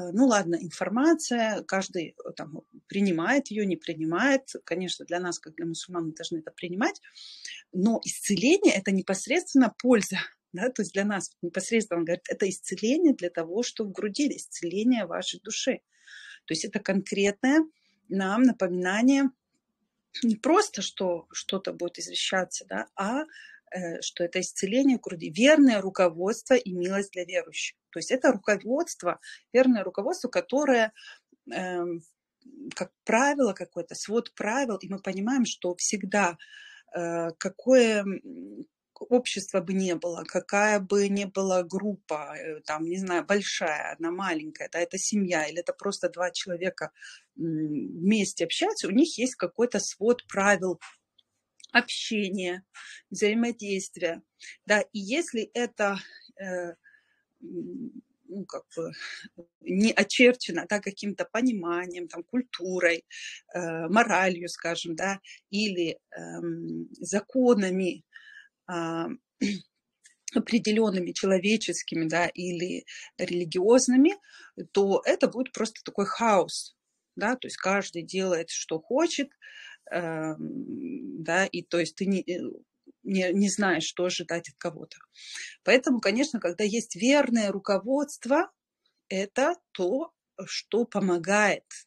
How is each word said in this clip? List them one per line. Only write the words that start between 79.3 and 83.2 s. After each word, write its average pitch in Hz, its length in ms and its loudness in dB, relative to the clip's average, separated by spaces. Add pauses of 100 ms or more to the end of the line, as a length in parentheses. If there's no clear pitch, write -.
эм, - 1300 -8
да, 175 240 2
и 175 160 -6
то - 160 -2
есть 160 180 -2
ты 196 100 -2
не, 190 140 2
э, 175 180 -4 (640)
не, 185 300 0